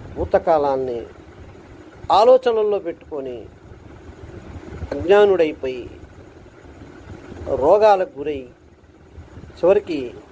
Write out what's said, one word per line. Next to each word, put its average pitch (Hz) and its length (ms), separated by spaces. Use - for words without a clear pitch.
భూతకాలాన్ని 139 920
ఆలోచనల్లో 220 680
పెట్టుకొని 135 680
అజ్ఞానుడైపోయి, 156 1000
రోగాలకు 185 640
గురై, 143 260
చివరికి 170 680